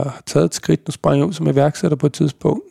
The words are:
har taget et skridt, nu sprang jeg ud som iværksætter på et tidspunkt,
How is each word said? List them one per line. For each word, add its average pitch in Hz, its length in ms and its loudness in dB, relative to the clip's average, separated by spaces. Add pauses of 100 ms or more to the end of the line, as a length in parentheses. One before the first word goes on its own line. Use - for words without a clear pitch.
har 135 240 -8
taget 151 180 2
et 165 100 -2
skridt, - 340 -2
nu 151 40 -6
sprang 143 260 0
jeg 143 80 2
ud 196 60 -4
som 156 140 -6
iværksætter 147 500 2
på 143 100 0
et 139 60 -2
tidspunkt, 156 580 -2